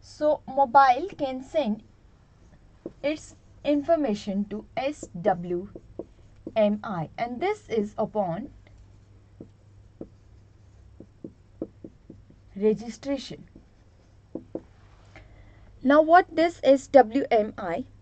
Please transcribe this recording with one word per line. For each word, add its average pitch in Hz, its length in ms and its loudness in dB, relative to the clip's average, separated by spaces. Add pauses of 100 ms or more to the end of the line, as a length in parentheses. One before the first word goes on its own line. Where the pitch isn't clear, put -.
So - 460 -2
mobile 269 680 4
can 262 280 -6
send 233 400 -4 (1200)
its 302 320 -6 (280)
information 277 840 0
to 208 200 -12 (100)
S 277 320 -6 (140)
W 175 460 -2 (880)
M 208 280 2
I, 175 260 -8 (100)
and 240 200 -8
this 403 300 -4
is 214 300 -4
upon 208 500 -4 (4000)
registration. 214 880 -4 (2500)
Now 285 180 6
what 330 340 4
this 330 280 0
S 269 240 4
W 254 420 4
M 220 300 0
I? 196 260 -6 (160)